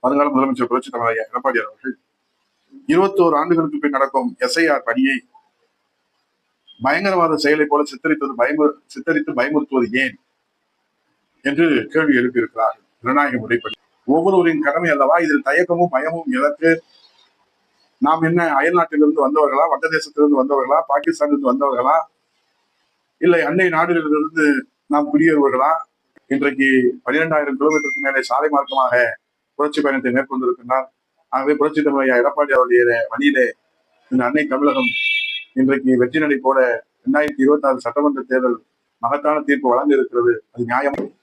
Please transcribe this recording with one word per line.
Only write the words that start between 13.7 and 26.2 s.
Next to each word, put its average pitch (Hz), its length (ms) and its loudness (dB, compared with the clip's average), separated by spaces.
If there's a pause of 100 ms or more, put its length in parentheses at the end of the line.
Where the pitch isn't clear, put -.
ஒவ்வொருவரின் 170 580 2
கடமை 165 260 -2
அல்லவா? 143 320 2
இதில் 147 220 -2
தயக்கமும் 175 480 0
பயமும் 160 420 -4
எதற்கு? 147 340 0 (1300)
நாம் 160 260 2
என்ன 170 180 0 (120)
அயல் 170 220 2
நாட்டிலிருந்து 147 460 2
வந்தவர்களா? 147 460 2
வங்கதேசத்திலிருந்து 147 680 0
வந்தவர்களா? 139 360 0 (140)
பாகிஸ்தானிலிருந்து 147 600 0
வந்தவர்களா? 135 440 0 (1200)
இல்லை 165 280 2
அண்டை 180 200 2 (100)
நாடுகளிலிருந்து 156 680 0 (480)
நாம் 147 180 0
குடியேறுவர்களா? 147 600 2 (580)